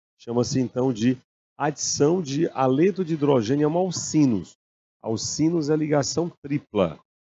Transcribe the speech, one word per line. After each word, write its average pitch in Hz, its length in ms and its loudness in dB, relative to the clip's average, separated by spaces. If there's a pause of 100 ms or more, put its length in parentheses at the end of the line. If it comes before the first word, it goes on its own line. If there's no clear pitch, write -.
(180)
Chama-se 120 420 -2
então 127 320 -2
de 120 260 0 (400)
adição 151 640 0
de 147 280 -2
aleto 165 560 2
de 156 80 -4
hidrogênio 143 560 2
a - 20 -2
alcinos. 151 840 0 (440)
Alcinos 147 680 -2
é 156 80 2
ligação 151 520 0 (120)
tripla. 104 580 -2 (320)